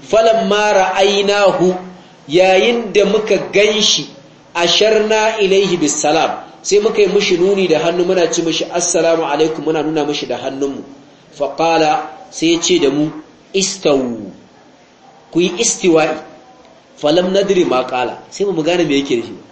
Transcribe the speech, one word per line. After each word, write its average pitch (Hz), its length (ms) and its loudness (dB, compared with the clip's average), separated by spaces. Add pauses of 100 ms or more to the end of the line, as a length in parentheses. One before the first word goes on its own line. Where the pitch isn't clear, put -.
"Falamma 208 640 2
ra'aynahu," 196 1000 2 (540)
yayin 190 680 2
da 202 100 4
muka 202 320 0 (140)
gan 214 320 2
shi, 151 240 0 (480)
"asharna 214 880 2
ilaihi 190 340 2
bisalam," 151 720 -2 (160)
sai 202 160 2
muka 214 240 2
yi 190 60 4
mishi 196 280 0
nuni 190 320 2
da 156 140 2
hannu 175 240 0
muna 175 240 0
ce 165 120 -2
mishi, 165 280 -2
"Assalamu 165 560 0
alaikum," 151 400 -2
muna 160 160 -2
nuna 151 240 -2
mishi 143 200 -6
da 120 120 -6
hannunmu. 135 440 -6 (540)
Faƙala, 156 720 0 (220)
sai 165 240 0
ya 165 80 0
ce 180 160 2
da 139 120 2
mu, 151 200 -2 (420)
"Istawu, 127 800 -2 (1000)
ku 165 80 0
yi 180 180 2
istiwa'i." 160 560 0 (840)
Falam 180 380 0
nadri 190 320 2
ma 127 180 0
ƙala, 123 340 -4 (120)
sai - 140 -6
ba 202 80 -2
mu 160 100 -4
gane 170 240 0
me 139 160 0
yake 131 160 -2
nufi. 101 160 -8 (180)